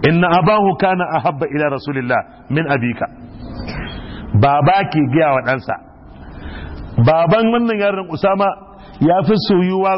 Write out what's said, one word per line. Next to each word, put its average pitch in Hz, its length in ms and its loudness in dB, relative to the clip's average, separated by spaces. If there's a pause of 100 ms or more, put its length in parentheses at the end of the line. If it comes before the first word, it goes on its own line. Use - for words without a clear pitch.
"Inna 170 220 4
abahu 180 500 4
kana 185 340 0
ahabba 156 340 -2
ila 147 240 -2
rasulillah 127 500 -2 (260)
min 151 200 -2
abika." 123 400 -2 (1300)
Baba 143 380 4 (100)
ke 156 120 -2 (120)
gaya 156 200 2
wa 131 120 0
ɗansa. 127 300 -4 (1300)
Baban 165 480 4
wannan 233 260 0
yaron 196 320 -2
Usama 196 380 0 (500)
ya 170 240 2
fi 180 140 2
soyuwa 190 600 2